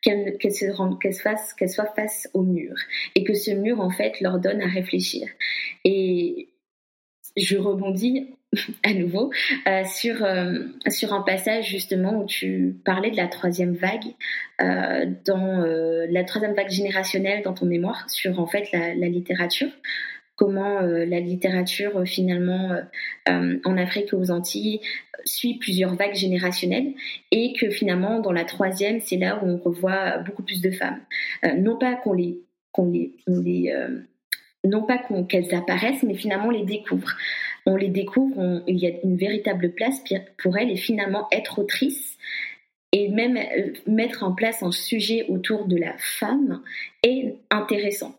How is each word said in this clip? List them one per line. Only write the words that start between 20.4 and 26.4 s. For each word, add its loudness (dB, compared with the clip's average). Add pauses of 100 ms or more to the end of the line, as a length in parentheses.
euh, 2
la 0
littérature, 0
euh, 2
finalement, 0
euh, -2 (480)
euh, 2
en 2
Afrique 0
et 2
aux 2
Antilles, -2
euh, -12
suit -2
plusieurs 2
vagues 0
générationnelles 0 (360)